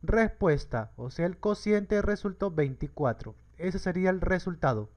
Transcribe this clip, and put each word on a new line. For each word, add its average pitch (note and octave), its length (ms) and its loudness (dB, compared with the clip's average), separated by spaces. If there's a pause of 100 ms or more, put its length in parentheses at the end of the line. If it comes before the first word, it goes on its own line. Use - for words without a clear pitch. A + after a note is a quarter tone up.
Respuesta, F#3+ 920 2
o A#2+ 160 -8
sea, E3+ 160 -2
el F#3 100 -4
cociente G#3 640 0
resultó G3+ 480 -2
veinticuatro. C#3 880 -2 (220)
Ese F3+ 200 -4
sería F#3 320 2
el F#3 100 2
resultado. D#3+ 760 0